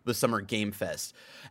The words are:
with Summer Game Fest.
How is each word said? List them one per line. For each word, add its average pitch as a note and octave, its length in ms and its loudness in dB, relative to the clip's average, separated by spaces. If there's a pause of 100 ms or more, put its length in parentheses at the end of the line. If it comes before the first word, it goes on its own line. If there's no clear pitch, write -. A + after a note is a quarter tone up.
with A#2 120 2
Summer A#2 240 4
Game G#2 300 0
Fest. - 440 -4 (360)